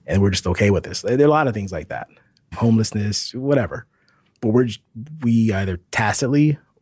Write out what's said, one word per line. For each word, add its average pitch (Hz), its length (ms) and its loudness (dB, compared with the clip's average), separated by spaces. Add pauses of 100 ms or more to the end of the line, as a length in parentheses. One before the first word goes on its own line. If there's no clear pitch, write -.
and 98 140 2
we're 98 80 4
just 92 180 -2
okay 101 220 2
with 90 140 2
this." 80 180 -10
There 123 180 0
are 143 40 6
a 147 40 6
lot 151 200 4
of 113 60 -2
things 98 180 -6
like 80 180 -8
that, - 180 -10 (480)
homelessness, 110 800 0
whatever. 131 520 -2 (560)
But 113 80 -2
we're 123 160 4
j-, 107 160 -8 (400)
we 113 300 2
either 95 260 -2 (140)
tacitly 143 680 0 (240)